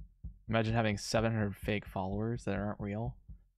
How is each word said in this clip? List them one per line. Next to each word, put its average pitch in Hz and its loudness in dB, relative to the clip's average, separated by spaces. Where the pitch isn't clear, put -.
Imagine 110 4
having 110 4
seven 113 2
hundred 104 2
fake - -2
followers 104 -2
that 98 0
aren't 101 -2
real. 107 -4